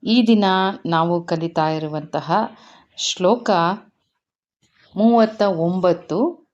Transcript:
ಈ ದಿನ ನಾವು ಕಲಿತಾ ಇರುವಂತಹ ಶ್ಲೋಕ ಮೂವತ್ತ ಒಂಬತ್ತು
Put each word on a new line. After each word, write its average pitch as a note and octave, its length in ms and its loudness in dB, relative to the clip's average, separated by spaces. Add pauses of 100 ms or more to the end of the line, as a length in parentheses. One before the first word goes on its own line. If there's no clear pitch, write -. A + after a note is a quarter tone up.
ಈ A3+ 240 2
ದಿನ A3 160 4 (420)
ನಾವು E3+ 380 0
ಕಲಿತಾ E3 460 -2
ಇರುವಂತಹ D3+ 600 -6 (680)
ಶ್ಲೋಕ A3+ 520 -2 (1500)
ಮೂವತ್ತ A3 460 2
ಒಂಬತ್ತು F3+ 1120 -2